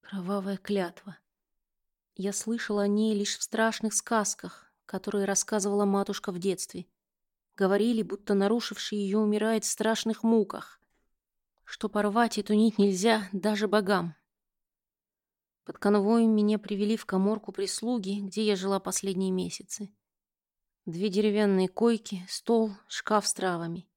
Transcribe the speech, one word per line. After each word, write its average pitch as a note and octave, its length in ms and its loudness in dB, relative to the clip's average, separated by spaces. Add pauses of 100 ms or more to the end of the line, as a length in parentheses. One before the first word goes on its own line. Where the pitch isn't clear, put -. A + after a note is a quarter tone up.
Кровавая G3 560 -6
клятва. F#3 600 -4 (960)
Я G3 180 -4
слышала G#3+ 480 -2
о G3+ 60 2
ней G#3+ 280 2
лишь G3+ 220 -2
в - 60 -6
страшных A3 500 -2
сказках, - 800 -4 (120)
которые G3 400 -4
рассказывала G3+ 600 0
матушка G3 460 0
в F3+ 80 -6
детстве. F3+ 480 -4 (680)
Говорили, G#3 460 2
будто G3 320 -4
нарушивший G#3 640 0
ее G3+ 220 0
умирает G#3+ 440 2
в - 60 -4
страшных A3 540 -2
муках, A3+ 580 0 (800)
что - 240 -8
порвать G#3+ 520 0
эту G#3+ 160 0
нить A3 240 4
нельзя G3+ 520 2
даже G#3 360 0
богам. F#3 480 2 (1500)
Под - 80 -12
конвоем G#3 540 4
меня G#3 260 2
привели G#3 400 -2
в - 80 -10
каморку G3 460 0
прислуги, G3+ 680 -4
где G3+ 220 -4
я G#3 120 2
жила F#3+ 240 -2
последние F#3+ 500 -4
месяцы. F#3 640 -6 (960)
Две F3+ 220 -2
деревянные G3+ 580 4
койки, G#3+ 600 0
стол, A3+ 440 0 (160)
шкаф - 400 -2
с - 80 -2
травами. E3+ 600 -4